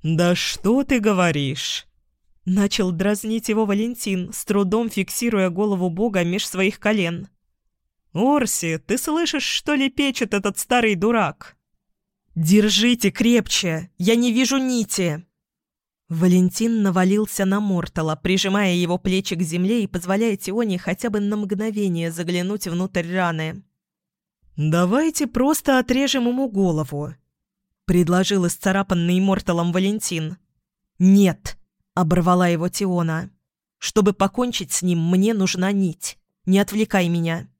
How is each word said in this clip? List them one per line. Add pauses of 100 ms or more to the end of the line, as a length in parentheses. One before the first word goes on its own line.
«Да
что
ты
говоришь?» (560)
начал
дразнить
его
Валентин,
с
трудом
фиксируя
голову
бога
меж
своих
колен. (800)
«Орси,
ты
слышишь,
что
лепечет
этот
старый
дурак?» (800)
«Держите
крепче!
Я
не
вижу
нити!» (840)
Валентин
навалился
на
Мортала,
прижимая
его
плечи
к
земле
и
позволяя
Тионе
хотя
бы
на
мгновение
заглянуть
внутрь
раны. (960)
«Давайте
просто
отрежем
ему
голову», (720)
предложил
исцарапанный
Морталом
Валентин. (600)
«Нет», (340)
оборвала
его
Тиона. (480)
«Чтобы
покончить
с
ним, (120)
мне
нужна
нить. (280)
Не
отвлекай
меня». (120)